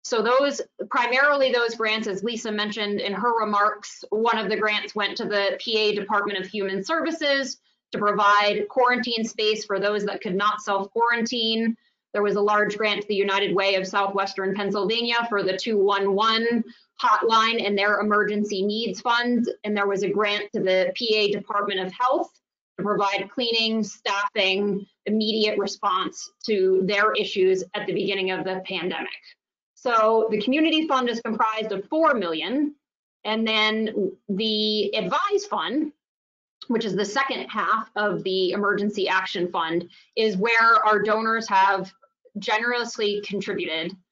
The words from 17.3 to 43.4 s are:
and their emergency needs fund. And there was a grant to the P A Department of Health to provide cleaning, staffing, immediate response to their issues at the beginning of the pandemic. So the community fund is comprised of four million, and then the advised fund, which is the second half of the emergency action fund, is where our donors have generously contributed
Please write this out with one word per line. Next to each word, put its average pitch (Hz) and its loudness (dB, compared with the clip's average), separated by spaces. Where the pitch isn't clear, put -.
and 202 0
their 202 2
emergency 208 0
needs 214 -2
fund. 240 2
And 208 -2
there 202 0
was 196 0
a 185 0
grant 202 0
to 220 -2
the 185 2
P 226 -2
A 202 2
Department 202 -2
of 185 -4
Health - 0
to 190 -6
provide 196 0
cleaning, 226 0
staffing, 202 -2
immediate 214 0
response 190 -4
to 190 2
their 202 2
issues 190 2
at 196 -8
the 185 -2
beginning 190 -2
of 180 -4
the 185 -4
pandemic. 175 -6
So 226 4
the 202 0
community 311 2
fund 254 2
is 233 -2
comprised 220 -2
of 196 -8
four 311 4
million, 196 -2
and 220 0
then 214 0
the 214 0
advised 339 -2
fund, 233 -2
which 226 0
is 180 -4
the 202 0
second 262 -4
half 214 -2
of 196 -2
the 185 0
emergency 202 0
action 180 -2
fund, 170 -2
is 214 2
where 226 4
our 208 4
donors 220 0
have 190 4
generously 220 -2
contributed 180 -6